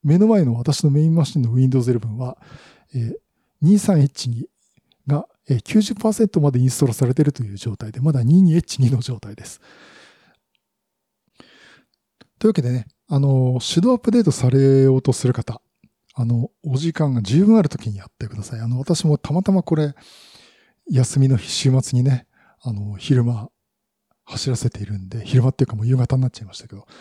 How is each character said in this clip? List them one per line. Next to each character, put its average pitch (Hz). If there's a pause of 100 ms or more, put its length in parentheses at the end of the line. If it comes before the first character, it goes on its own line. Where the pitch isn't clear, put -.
目 151
の 202
前 214
の 120
私 123
の 151
メ 147
イ 160
ン 165
マ 160
シ -
ン 131
の 113
Windows 127
eleven 110
は、 123 (560)
え 127
ー、 113 (460)
二 190
三 180
一 -
二 117 (580)
が、 147 (200)
え 135
ー、 110
九 214
十 208
パ -
ー 220
セ 233
ン 202
ト 175
ま 143
で 123
イ 127
ン 131
ス -
ト 143
ー -
ル 113
さ 131
れ 123
て 131
い 147
る 147
と -
い 104
う 98
状 101
態 110
で、 123
ま 151
だ 131
二 151
二 170
一 -
二 123
の 127
状 120
態 104
で 101
す。 - (2750)
と -
い -
う -
わ 208
け 147
で 120
ね、 120 (200)
あ 143
の、 131
手 -
動 247
ア -
ッ -
プ -
デ 240
ー 214
ト 165
さ -
れ 135
よ 135
う 131
と 131
す -
る 123
方、 117 (560)
あ 123
の、 117 (140)
お 139
時 160
間 143
が 117
十 123
分 220
あ 202
る 147
時 -
に 101
や 98
っ -
て 113
く 110
だ 104
さ 113
い。 110
あ 117
の、 123
私 156
も 147
た -
ま 175
た -
ま 190
こ -
れ、 151 (960)
休 131
み 135
の 135
日、 -
週 131
末 -
に 123
ね、 131 (360)
あ 123
の、 101
昼 123
間、 117 (760)
走 -
ら 127
せ 123
て 104
い 101
る 107
ん 95
で、 110
昼 127
間 123
っ 135
て 135
い -
う -
か 110
も 104
う 113
夕 127
方 127
に 131
な 131
っ -
ち -
ゃ -
い -
ま -
し -
た -
け 98
ど、 101 (140)